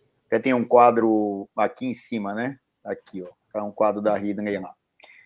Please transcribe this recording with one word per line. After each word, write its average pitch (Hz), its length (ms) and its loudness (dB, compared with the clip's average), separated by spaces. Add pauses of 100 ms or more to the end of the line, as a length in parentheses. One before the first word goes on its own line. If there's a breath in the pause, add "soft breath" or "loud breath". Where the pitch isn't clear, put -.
(260 soft breath)
até 113 120 0
tem 131 160 0
um 117 100 0
quadro 110 920 4
aqui 107 300 -4
em 120 80 -6
cima, 101 380 -8
né? 123 280 -6 (240)
Aqui, 98 400 -12
ó, 90 40 -14 (240)
tá 104 120 -6
um 104 80 -10
quadro 104 280 0
da 104 160 0
Ridley 101 440 -4
lá. 92 120 -12 (540 soft breath)